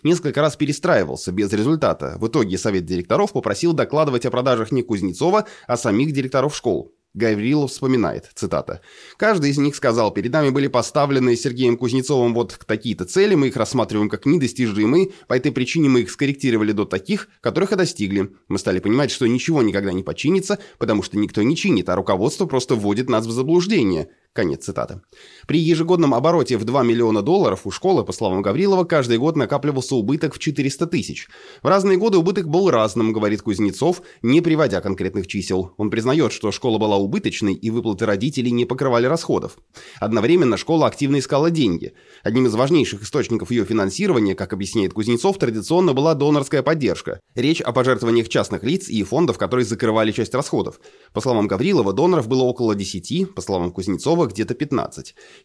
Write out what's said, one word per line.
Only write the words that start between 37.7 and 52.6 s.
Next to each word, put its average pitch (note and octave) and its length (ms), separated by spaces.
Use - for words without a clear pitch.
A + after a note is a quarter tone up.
выплаты A2+ 360
родителей A#2+ 440
не A#2+ 140
покрывали B2 420
расходов. D3 500
Одновременно A2+ 560
школа D3+ 320
активно C#3 320
искала D3+ 320
деньги. A2 400
Одним B2 220
из A2 100
важнейших B2+ 480
источников A2+ 480
её A#2 120
финансирования, G#2+ 680
как F#2+ 180
объясняет G2 420
Кузнецов, A#2+ 440
традиционно C#3+ 540
была C#3+ 220
донорская C#3+ 500
поддержка. C3+ 560
Речь C#3+ 240
о - 100
пожертвованиях A#2 580
частных G#2 360
лиц G#2 240
и G#2 160
фондов, C3 340
которые A#2+ 260
закрывали A2 460
часть G#2+ 240
расходов. B2+ 460
По G#2+ 80
словам A2+ 260
Гаврилова, G#2 460
доноров D3 340
было C3 160
около A#2+ 320